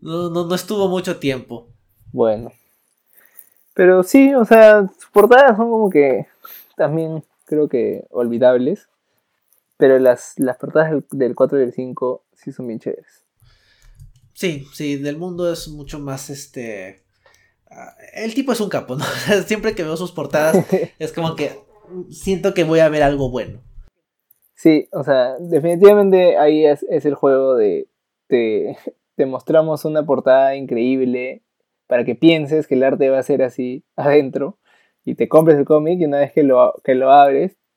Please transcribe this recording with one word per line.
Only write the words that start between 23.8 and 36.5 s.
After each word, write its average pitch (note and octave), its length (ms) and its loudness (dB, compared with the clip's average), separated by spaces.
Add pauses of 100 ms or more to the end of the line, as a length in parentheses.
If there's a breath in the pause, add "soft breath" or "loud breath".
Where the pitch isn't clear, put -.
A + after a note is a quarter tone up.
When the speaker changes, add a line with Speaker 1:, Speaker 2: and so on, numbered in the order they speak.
Speaker 2:
Sí, D#3 380 0
o D3+ 120 -8
sea, C3 340 0
definitivamente F3+ 1000 4
ahí D3+ 260 4
es, D3 200 2
es D#3 200 -4
el C#3+ 100 0
juego C3+ 420 2
de, F#2 320 0 (380)
te, A2 500 -2 (200 loud breath)
<laughs> - 200 -20
te C#3 100 -2
mostramos D#3 580 -4
una D#3 220 -4
portada C3+ 500 0
increíble B2+ 840 -4 (440)
para A#2+ 180 -2
que A#2+ 100 -4
pienses D#3 520 0
que - 80 -2
el B2+ 100 0
arte C#3 260 0
va C3+ 80 0
a C3 40 -4
ser C3+ 200 -2
así B2+ 420 -6 (120)
adentro C#3+ 600 -4 (460)
y B2+ 100 -8
te A#2 140 -4
compres D#3+ 300 4
el C#3 80 -2
cómic D#3+ 340 0
y E3+ 60 0
una C#3+ 140 -2
vez C#3+ 120 -2
que D#3+ 100 0
lo, B2+ 300 4 (120)